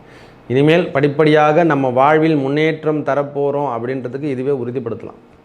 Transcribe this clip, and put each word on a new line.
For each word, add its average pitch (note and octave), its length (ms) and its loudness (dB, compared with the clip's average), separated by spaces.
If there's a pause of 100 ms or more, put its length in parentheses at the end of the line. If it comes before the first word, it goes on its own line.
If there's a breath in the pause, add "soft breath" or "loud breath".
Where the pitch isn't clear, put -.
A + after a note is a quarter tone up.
(520 loud breath)
இனிமேல் D#3 320 4 (100)
படிப்படியாக D3+ 800 2
நம்ம C#3 260 0
வாழ்வில் D#3 460 4
முன்னேற்றம் D3+ 640 -2
தரப்போகிறோம் C#3+ 680 -2
அப்படின்றதுக்கு B2+ 600 -6
இதுவே C3 280 -2
உறுதிப்படுத்தலாம், A#2 580 -8 (240)